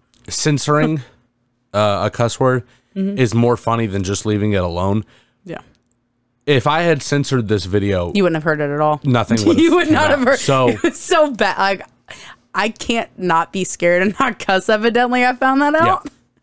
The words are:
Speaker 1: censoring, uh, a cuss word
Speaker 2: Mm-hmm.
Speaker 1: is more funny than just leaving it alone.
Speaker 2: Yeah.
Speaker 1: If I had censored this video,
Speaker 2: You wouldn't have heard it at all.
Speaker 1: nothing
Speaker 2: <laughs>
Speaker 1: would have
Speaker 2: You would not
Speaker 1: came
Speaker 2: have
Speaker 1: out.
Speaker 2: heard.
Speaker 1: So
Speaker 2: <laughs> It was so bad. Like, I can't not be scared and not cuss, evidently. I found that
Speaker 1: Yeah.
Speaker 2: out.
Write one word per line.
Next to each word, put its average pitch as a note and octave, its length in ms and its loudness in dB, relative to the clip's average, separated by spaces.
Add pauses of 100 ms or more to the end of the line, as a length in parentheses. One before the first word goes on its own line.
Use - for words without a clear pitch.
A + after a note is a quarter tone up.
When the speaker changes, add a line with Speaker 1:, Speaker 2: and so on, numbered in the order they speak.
(280)
Speaker 1:
censoring, D3+ 720 0 (720)
uh, G2+ 320 0
a G#2 40 -2
cuss - 300 -2
word B2+ 220 2 (320)
Speaker 2:
Mm-hmm. G3 240 -4
Speaker 1:
is A2+ 160 2
more A#2 240 2
funny A#2 280 -2
than G2 180 -4
just F#2+ 200 -4
leaving G#2+ 280 0
it F#2+ 100 0
alone. F#2 420 -2 (400)
Speaker 2:
Yeah. E3+ 140 -14 (880)
Speaker 1:
If C#3+ 200 2
I D3+ 140 2
had E3 220 0
censored C#3 440 -2
this F#2+ 200 0
video, F#2+ 480 0
Speaker 2:
You G3+ 80 2
wouldn't E3 140 2
have D3+ 80 -4
heard D#3 180 -2
it C#3+ 80 -2
at D3 100 -4
all. D3+ 240 0
Speaker 1:
nothing A#2+ 320 2
Speaker 2:
<laughs> G#2+ 100 0
Speaker 1:
would E4+ 100 4
have - 20 2
Speaker 2:
You D#4+ 160 4
would E4+ 160 2
not D4+ 180 2
Speaker 1:
came - 20 2
Speaker 2:
have C#4 120 2
Speaker 1:
out. A#3+ 60 2
Speaker 2:
heard. - 100 2
Speaker 1:
So C3 300 2
Speaker 2:
<laughs> - 20 4
It G#2+ 120 -4
was - 160 -2
so D#4 320 2
bad. G3+ 280 -2
Like, G3 280 -2 (680)
I G#3 160 -2
can't - 480 -4
not E3+ 340 0
be F#3+ 120 -4
scared F3 360 0
and F#3+ 180 0
not B3 200 -2
cuss, F#3+ 320 -2
evidently. A#3+ 560 2
I B3+ 80 0
found C4+ 260 0
that D4 140 2
Speaker 1:
Yeah. E4 180 4
Speaker 2:
out. - 160 -4 (340)